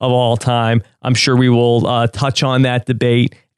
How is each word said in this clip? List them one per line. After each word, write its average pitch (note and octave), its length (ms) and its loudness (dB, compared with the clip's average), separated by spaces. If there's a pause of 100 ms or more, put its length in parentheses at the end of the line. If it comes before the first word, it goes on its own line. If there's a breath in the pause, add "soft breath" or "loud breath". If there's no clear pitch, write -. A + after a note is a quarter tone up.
of B2+ 120 -2
all A#2+ 240 0
time. A#2 440 0 (220 soft breath)
I'm B2+ 120 -2
sure C3 220 0
we B2+ 120 2
will, A#2+ 400 2
uh, A#2+ 180 0
touch C#3 380 -4
on C3 180 0
that B2 240 -2
debate A#2+ 480 0 (240 soft breath)